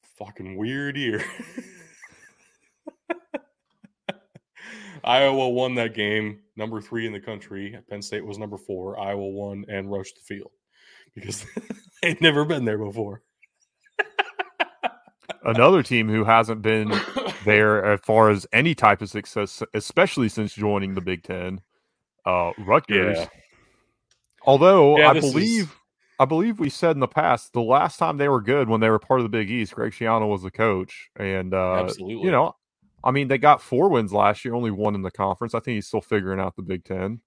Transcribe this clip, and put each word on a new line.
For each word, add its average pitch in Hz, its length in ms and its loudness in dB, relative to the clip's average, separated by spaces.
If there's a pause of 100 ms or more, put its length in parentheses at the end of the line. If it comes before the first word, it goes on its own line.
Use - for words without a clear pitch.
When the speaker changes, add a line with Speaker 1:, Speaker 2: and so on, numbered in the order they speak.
(180)
Speaker 1:
Fucking 95 380 -16
weird 135 400 -8
year. 113 340 -4
<laughs> - 40 -16 (3750)
Iowa 135 460 2
won 127 260 -2
that 113 180 -4
game, 107 460 -4 (180)
number 107 240 -8
three 113 260 -8
in 107 60 -8
the 101 60 -12
country. 101 580 -14 (120)
Penn 101 120 -12
State 104 240 -10
was 104 120 -12
number 104 200 -12
four. 95 420 -12
Iowa 98 300 -6
won 101 400 -10
and 98 200 -8
rushed 98 260 -10
the - 60 -20
field - 300 -16 (640)
because - 300 -12 (280)
<laughs> - 280 -18
they'd 170 200 -2
never 151 220 4
been 151 220 -2
there 107 120 -2
before. 101 440 -8 (760)
<laughs> - 1500 -10
Speaker 2:
Another 127 400 6
team 110 260 0
who 107 160 2
hasn't 113 360 4
been 107 320 0 (260)
Speaker 1:
<coughs> 196 260 -10
Speaker 2:
there 107 400 4
as 104 160 2
far 110 280 6
as 101 220 0
any 139 240 2
type 104 260 4
of 104 80 -10
success, 104 540 -6 (100)
especially 139 540 0
since 104 260 -6
joining 101 420 -2
the 95 60 -4
Big 90 220 -6
Ten, 92 380 -8 (640)
uh, 90 260 0 (140)
Rutgers. 101 540 2
Speaker 1:
Yeah. 85 80 -8 (1200)
Speaker 2:
Although 151 520 8
Speaker 1:
Yeah, 151 140 8
Speaker 2:
I - 20 6
Speaker 1:
this 156 100 2
is 135 80 0
Speaker 2:
believe, 196 440 0 (440)
I 135 60 6
believe 185 340 -2
we 147 100 -2
said 165 220 0
in 147 80 -2
the 127 80 0
past, 151 460 -2
the 120 80 -2
last 135 360 2
time 165 200 -2
they 143 100 0
were 131 140 2
good 127 260 0
when 110 140 2
they 110 80 4
were 107 100 4
part 131 220 0
of - 20 -2
the 110 60 -4
Big 107 200 -4
East, 113 260 -6
Greg 117 180 -6
Schiano 113 340 0
was 101 160 -2
the 92 80 -10
coach. 101 640 -4
And, 95 380 -6
uh, 92 320 0
Speaker 1:
Absolutely. 98 400 -8
Speaker 2:
you 185 60 2
know, 143 240 0 (460)
I 127 100 0
mean, 135 180 -2
they 135 80 0
got 143 240 4
four 143 260 0
wins 117 240 0
last 104 320 2
year, 120 100 -6
only 120 180 -2
one 104 220 -2
in 95 100 -6
the 90 80 -6
conference. 101 420 -4
I 117 80 -4
think 123 140 -6
he's 104 120 -8
still 107 140 -4
figuring 95 400 -2
out 95 160 -6
the 101 60 -14
Big 90 200 -8
Ten. 95 440 -8